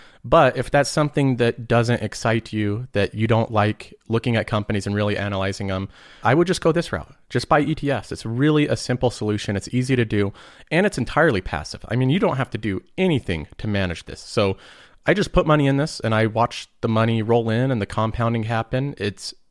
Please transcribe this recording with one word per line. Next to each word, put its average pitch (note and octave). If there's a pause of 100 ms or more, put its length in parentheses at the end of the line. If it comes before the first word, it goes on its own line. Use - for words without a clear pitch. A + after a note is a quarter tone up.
(240)
But C3
if C3
that's C#3+
something C#3+
that A#2
doesn't A#2
excite A2
you, G#2
that G2+
you A2
don't A2+
like G#2+ (140)
looking A#2
at G#2+
companies G#2
and G2+
really G#2
analyzing G2
them, F#2+ (340)
I A#2
would E3+
just F3+
go E3
this E3
route. - (140)
Just -
buy D#3
E D3
T C#3+
Fs. A#2
It's -
really C#3+
a -
simple B2
solution. G#2
It's -
easy B2+
to A#2+
do, G#2 (380)
and F3+
it's -
entirely C3+
passive. -
I A2
mean, C3
you E3+
don't F#3
have C3
to A#2
do G2+ (140)
anything B2+ (100)
to G#2+
manage F#2+
this. -
So G2 (480)
I E3
just G3+
put D#3+
money D3+
in C#3
this, D3
and A2
I A2
watch A2+ (140)
the A2+
money A2+
roll A2+
in B2
and A#2
the G2+
compounding A2+
happen. A#2
It's - (180)